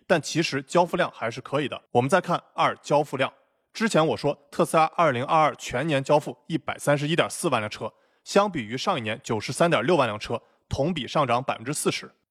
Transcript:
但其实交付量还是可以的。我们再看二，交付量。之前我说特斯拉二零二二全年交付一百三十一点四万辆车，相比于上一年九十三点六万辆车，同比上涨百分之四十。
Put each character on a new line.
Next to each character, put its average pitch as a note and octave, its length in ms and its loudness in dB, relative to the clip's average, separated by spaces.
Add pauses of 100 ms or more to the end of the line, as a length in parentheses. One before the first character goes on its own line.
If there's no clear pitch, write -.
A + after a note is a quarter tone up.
但 F3 160 4
其 - 200 -2
实 C#3 200 -4
交 F3 200 2
付 F3+ 140 0
量 F3 180 -2
还 A2+ 160 -6
是 A#2+ 120 -12
可 - 180 -4
以 C#3 80 -4
的。 - 100 -8 (120)
我 A#2+ 100 4
们 B2+ 80 0
再 F3+ 140 4
看 E3 200 -4 (120)
二， D3 220 0
交 D3 260 0
付 C#3+ 160 -6
量。 C3 120 -2 (440)
之 A3 120 0
前 E3 200 4
我 B2 100 0
说 - 220 -2 (120)
特 - 140 0
斯 E3 140 2
拉 D#3 60 6 (120)
二 E3 160 4
零 A#2+ 100 -2
二 D#3+ 160 2
二 D3 180 4
全 B2 300 -6
年 C#3 160 0
交 D3 160 4
付 C#3 160 -4 (120)
一 E3 100 -4
百 - 220 -6
三 D3 180 2
十 D3 100 -4
一 D#3 80 -2
点 D3+ 140 2
四 - 220 -4
万 B2 100 2
辆 G#2+ 80 -6
车， A2 240 -10 (320)
相 G3+ 260 4
比 D3+ 140 -6
于 G#2 100 -8
上 F3+ 220 -2
一 B2+ 60 -4
年 A2 200 -4
九 A#2 160 -2
十 G#2+ 140 -6
三 E3+ 160 2
点 C3 160 2
六 E3 120 4
万 C3+ 120 4
辆 G#2+ 100 -6
车， A2+ 220 -4 (260)
同 D#3 280 -2
比 C3 120 -6
上 C#3+ 200 0
涨 B2 180 0
百 - 120 -4
分 A2+ 60 -16
之 C3 120 -6
四 - 180 -2
十。 - 180 -10 (200)